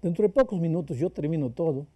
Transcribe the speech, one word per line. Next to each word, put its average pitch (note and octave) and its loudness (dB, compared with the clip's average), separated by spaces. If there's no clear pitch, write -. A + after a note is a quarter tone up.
Dentro E3+ 0
de G#3 6
pocos A#3 2
minutos E3 -2
yo D3+ 0
termino D3+ -2
todo D3 -2